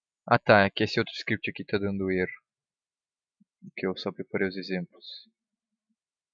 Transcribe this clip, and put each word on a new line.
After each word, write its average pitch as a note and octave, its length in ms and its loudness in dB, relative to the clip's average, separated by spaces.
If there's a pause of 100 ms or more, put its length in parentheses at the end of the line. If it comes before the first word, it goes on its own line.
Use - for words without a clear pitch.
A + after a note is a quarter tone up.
(260)
Ah A#2+ 120 4
tá, G2+ 280 8
é G2+ 40 2
que - 140 0
esse - 160 0
outro - 140 -4
script - 340 -6
aqui F#2+ 160 -10
tá G#2+ 140 -4
dando G2 320 -2
erro. F#2 200 0 (1400)
Que - 120 -6
eu F#2 100 -2
só G2 160 -6
preparei G2 340 -4
os F#2+ 120 -6
exemplos. - 680 -10 (1080)